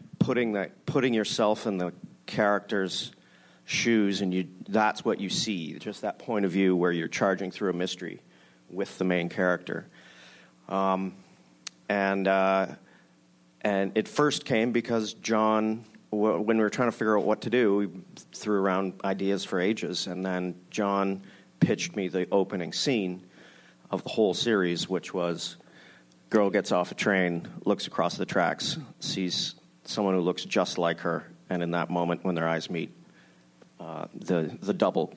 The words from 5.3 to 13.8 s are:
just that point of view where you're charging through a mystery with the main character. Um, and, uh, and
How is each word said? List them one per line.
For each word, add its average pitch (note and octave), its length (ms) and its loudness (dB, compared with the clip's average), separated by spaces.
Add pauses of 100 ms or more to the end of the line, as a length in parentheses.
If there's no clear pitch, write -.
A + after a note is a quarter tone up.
just - 240 -10
that G#2 160 -4
point G#2+ 260 -2
of F#2 60 2
view F#2 240 4
where F2 160 4
you're E2+ 180 0
charging F#2+ 440 0
through G2 180 -2
a F2 40 -2
mystery F2+ 460 -6 (480)
with F#2+ 300 -6
the F#2 60 -2
main F2 240 0
character. F2+ 580 -2 (840)
Um, F#2+ 460 0 (720)
and, G2 380 2
uh, F#2+ 400 4 (920)
and G2 360 0